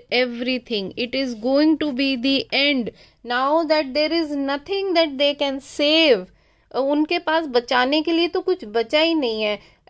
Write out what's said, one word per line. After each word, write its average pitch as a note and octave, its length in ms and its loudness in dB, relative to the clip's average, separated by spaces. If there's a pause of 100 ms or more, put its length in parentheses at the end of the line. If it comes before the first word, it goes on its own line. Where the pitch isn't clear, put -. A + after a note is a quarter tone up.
(120)
everything. A#3+ 840 -2
It A#3+ 160 -4
is C4 220 -4
going C#4 440 2
to D4 140 -2
be C4+ 220 0
the C4+ 380 0
end. C#4 400 0 (320)
Now C4+ 400 0
that D4+ 300 0
there D4+ 180 0
is E4 180 0
nothing D4 640 -2
that D#4 240 0
they C#4+ 160 2
can C#4 260 -4
save, D4 680 2 (480)
उनके D4 400 0
पास D#4+ 280 -2
बचाने B3+ 560 2
के E4+ 100 -2
लिए E4+ 160 2
तो F4+ 120 -2
कुछ F4+ 240 -2
बचा A3+ 360 0
ही E4 140 2
नहीं A3+ 280 0
है। G#3 160 -2 (320)